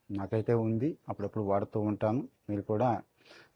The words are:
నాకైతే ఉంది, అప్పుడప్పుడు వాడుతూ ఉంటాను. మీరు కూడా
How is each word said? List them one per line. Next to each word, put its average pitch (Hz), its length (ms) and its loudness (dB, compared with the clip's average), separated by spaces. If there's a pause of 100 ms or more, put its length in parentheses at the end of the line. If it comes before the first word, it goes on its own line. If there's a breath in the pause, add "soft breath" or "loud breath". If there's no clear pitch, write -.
(120)
నాకైతే 104 420 0
ఉంది, 113 440 0 (120)
అప్పుడప్పుడు 101 340 -4
వాడుతూ 101 360 0
ఉంటాను. 107 440 0 (260)
మీరు 101 120 -2
కూడా 110 280 2 (680 loud breath)